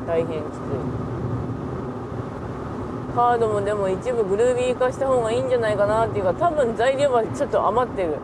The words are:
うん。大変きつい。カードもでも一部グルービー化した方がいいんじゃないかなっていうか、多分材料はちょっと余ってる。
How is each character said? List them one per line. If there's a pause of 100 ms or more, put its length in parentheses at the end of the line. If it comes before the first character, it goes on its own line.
う
ん。
大
変
き (180)
つ
い。 (2500)
カ
ー
ド
も
で
も
一
部
グ
ル
ー
ビ (100)
ー
化
し
た
方
が
い
い
ん
じ
ゃ
な
い
か
な
っ
て
い
う
か、
多
分
材
料
は
ち
ょ
っ
と
余
っ
て
る。